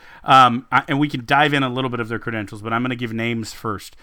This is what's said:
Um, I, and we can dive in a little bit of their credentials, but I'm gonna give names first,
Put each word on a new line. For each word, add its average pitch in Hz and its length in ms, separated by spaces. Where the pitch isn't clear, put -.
Um, 131 480
I, 135 160
and 139 100
we 147 100
can 127 160
dive 143 300
in 139 80
a 131 60
little 127 220
bit 120 100
of 113 80
their 113 100
credentials, 107 420
but 110 120
I'm 117 100
gonna 127 140
give 117 160
names 113 400
first, - 500